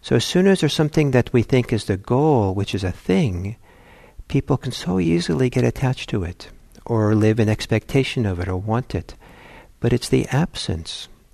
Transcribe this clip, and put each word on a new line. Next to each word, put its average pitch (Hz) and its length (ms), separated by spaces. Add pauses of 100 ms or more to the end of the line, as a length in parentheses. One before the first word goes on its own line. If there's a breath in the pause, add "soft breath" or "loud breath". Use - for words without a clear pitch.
So - 160
as 120 80
soon 185 220
as 190 120
there's 151 140
something 151 380
that 123 200
we 120 120
think 123 280
is 110 140
the 101 100
goal, 120 580
which 98 220
is 98 80
a 90 80
thing, 107 640 (720 loud breath)
people 139 300
can 123 160
so 180 260
easily 165 500
get 123 140
attached 127 460
to 98 160
it - 240 (360)
or 110 300
live 110 240
in 107 80
expectation 113 760
of 92 160
it 95 80
or 92 80
want 110 360
it. - 220 (640 loud breath)
But 123 140
it's - 160
the 131 180
absence. - 800 (260)